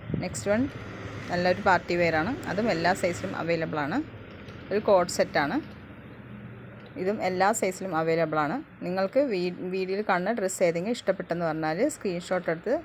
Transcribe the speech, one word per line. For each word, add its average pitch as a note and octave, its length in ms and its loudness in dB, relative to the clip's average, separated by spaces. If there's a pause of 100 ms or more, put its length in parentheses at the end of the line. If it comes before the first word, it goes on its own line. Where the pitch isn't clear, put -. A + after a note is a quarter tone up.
(240)
നെക്സ്റ്റ് - 300 -2
വൺ A3+ 60 4 (680)
നല്ലൊരു F3+ 400 2
പാർട്ടി F3 320 4
വെയർ D#3+ 220 4
ആണ്, B3 100 -2 (160)
അതും G#3 180 0 (100)
എല്ലാ F3 160 4 (100)
സൈസിലും F3 280 -2 (120)
അവൈലബിൾ E3 420 0
ആണ്. F3+ 100 -2 (760)
ഒരു G3+ 140 4
കോട്ട് F3+ 280 6
സെറ്റാണ്, F3 420 2 (1400)
ഇതും G3 180 0 (100)
എല്ലാ F#3 200 4 (100)
സൈസിലും F#3 400 -2
അവൈലബിൾ D#3+ 460 2
ആണ്. D#3+ 120 0 (280)
നിങ്ങൾക്ക് F#3+ 360 2 (120)
വീ-, F3+ 260 0 (160)
വീഡിയോയിൽ F#3+ 340 0
കാണുന്ന F3+ 300 2
ഡ്രസ്സ് F#3+ 300 0
ഏതെങ്കിലും F3 300 0
ഇഷ്ടപ്പെട്ടെന്ന് F3 500 -2
പറഞ്ഞാൽ D#3 320 0 (140)
സ്ക്രീൻഷോട്ട് F3+ 580 -2
എടുത്ത് F#3 220 -2 (100)